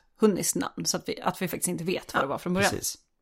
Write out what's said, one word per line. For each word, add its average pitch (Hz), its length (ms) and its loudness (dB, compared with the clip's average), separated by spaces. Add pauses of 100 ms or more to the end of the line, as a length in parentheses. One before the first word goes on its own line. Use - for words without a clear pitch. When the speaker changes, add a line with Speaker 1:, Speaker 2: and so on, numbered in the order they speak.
(200)
Speaker 1:
hunniskt 180 360 4
namn, - 300 -4
så - 120 0
att - 120 -8
vi, - 120 -6
att - 200 -2
vi 185 60 0
faktiskt - 200 -2
inte 170 160 -4
vet 185 300 -4
vad - 100 2
det 135 40 -2
var 135 100 -2
från 175 160 -2
början. 190 180 4
Speaker 2:
Precis. - 260 -4 (240)